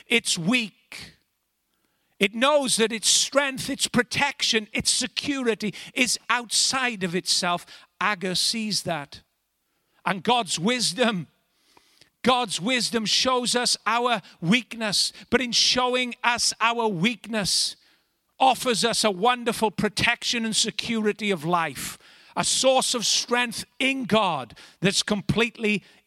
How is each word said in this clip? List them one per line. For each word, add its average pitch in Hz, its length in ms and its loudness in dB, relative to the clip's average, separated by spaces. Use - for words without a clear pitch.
It's - 280 0
weak. 208 760 -4
It 202 160 2
knows 269 440 2
that 220 120 2
its 226 180 -4
strength, 269 640 0
its - 160 -4
protection, 240 840 -2
its - 180 -2
security 240 840 -2
is 247 240 0
outside 240 760 0
of 170 100 -4
itself. 175 500 -2
Agur 185 340 -2
sees 214 480 -2
that. 156 380 -8
And 180 200 -2
God's 226 340 2
wisdom, 202 680 0
God's 240 380 2
wisdom 226 440 0
shows 247 500 2
us 240 220 0
our 233 360 2
weakness, 220 720 0
but 247 140 2
in 240 100 -4
showing 247 640 2
us 240 360 0
our 233 280 2
weakness, 208 880 -2
offers 240 440 2
us - 200 0
a 220 60 4
wonderful 226 600 0
protection 226 760 -2
and 220 100 -2
security 214 760 -2
of 160 140 -2
life, 165 540 -2
a 170 80 0
source 262 500 2
of 220 100 -4
strength - 640 -2
in 269 260 -2
God 170 500 0
that's 190 220 2
completely 208 840 -2